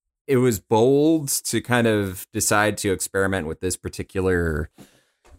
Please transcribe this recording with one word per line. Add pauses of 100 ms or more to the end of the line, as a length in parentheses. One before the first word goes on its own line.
(260)
it
was
bold
to
kind
of
decide
to
experiment
with
this
particular (680)